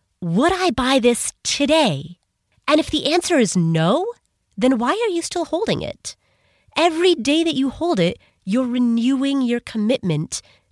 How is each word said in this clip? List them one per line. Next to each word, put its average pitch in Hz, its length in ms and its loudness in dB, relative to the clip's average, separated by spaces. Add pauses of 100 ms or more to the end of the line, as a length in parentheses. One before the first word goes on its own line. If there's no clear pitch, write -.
(220)
"Would 208 320 2
I 370 180 0
buy 262 280 2
this 240 340 0 (100)
today?" 240 760 0 (480)
And 302 140 4
if 320 100 -2
the 302 220 -2
answer 349 280 2
is 202 180 2
no, 175 560 0 (440)
then 254 200 2
why 240 140 -2
are 427 200 0
you 339 100 -2
still 339 220 -4
holding 320 380 -2
it? - 340 -12 (640)
Every 339 360 2
day 311 300 0
that 320 120 -2
you 269 140 0
hold 330 300 -2
it, 175 180 0 (280)
you're 240 200 -2
renewing 254 760 0
your 240 180 -2
commitment 208 840 -2 (300)